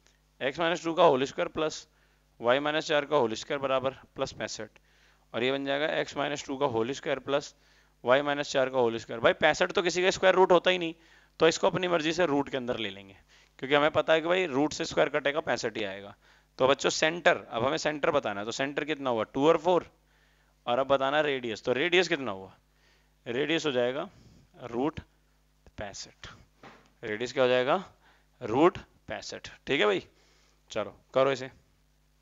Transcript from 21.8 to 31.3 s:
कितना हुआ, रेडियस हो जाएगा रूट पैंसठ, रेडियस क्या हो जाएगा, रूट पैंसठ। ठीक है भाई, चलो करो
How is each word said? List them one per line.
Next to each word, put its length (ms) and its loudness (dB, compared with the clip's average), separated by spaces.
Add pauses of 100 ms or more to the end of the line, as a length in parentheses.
कितना 240 -4
हुआ, 200 -12 (720)
रेडियस 400 -2
हो 60 0
जाएगा 360 -2 (560)
रूट 360 -4 (800)
पैंसठ, 480 -14 (800)
रेडियस 280 -6
क्या 100 0
हो 60 4
जाएगा, 340 2 (580)
रूट 380 2 (300)
पैंसठ। 400 -10 (180)
ठीक 140 2
है 60 4
भाई, 200 0 (640)
चलो 260 -6 (180)
करो 180 4